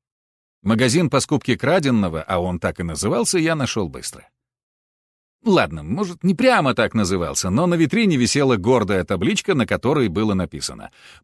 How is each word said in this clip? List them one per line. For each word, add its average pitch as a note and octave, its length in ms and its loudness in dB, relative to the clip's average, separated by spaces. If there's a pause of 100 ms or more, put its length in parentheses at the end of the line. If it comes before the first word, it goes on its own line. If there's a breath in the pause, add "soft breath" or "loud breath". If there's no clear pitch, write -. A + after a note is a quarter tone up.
(600)
Магазин A#2+ 480 2
по C#3 100 2
скупке A#2+ 380 -2
краденного, B2 640 0
а F2+ 180 -2
он F2+ 200 -4
так F#2+ 200 -4
и F#2 40 -4
назывался, G#2+ 560 -2
я D#3+ 160 -2
нашёл A2+ 340 -4
быстро. - 400 -14 (1120)
Ладно, G2+ 400 2
может, F3 400 -6
не F#3 100 4
прямо F#3+ 400 2
так A2 220 0
назывался, F2+ 560 -2
но D3 160 2
на F3 80 0
витрине E3+ 420 2
висела B2+ 400 2
гордая G2+ 460 2
табличка, C3 500 -2
на B2 140 0
которой B2 400 0
было G#2 260 -2
написано: C#2 580 -6 (320 loud breath)